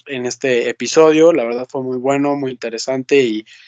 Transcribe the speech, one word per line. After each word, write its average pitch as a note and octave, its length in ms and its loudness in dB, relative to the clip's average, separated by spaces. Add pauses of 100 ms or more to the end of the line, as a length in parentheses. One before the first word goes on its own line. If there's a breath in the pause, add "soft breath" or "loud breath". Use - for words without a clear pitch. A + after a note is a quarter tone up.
en C3 180 -8
este B2 440 -2
episodio, D#3 640 4
la C#3 100 0
verdad A#2+ 260 -6
fue C3+ 140 -8
muy B2+ 140 -6
bueno, C#3 380 0
muy C3+ 160 -6
interesante C3 720 -2
y, G#2+ 240 -2 (220 loud breath)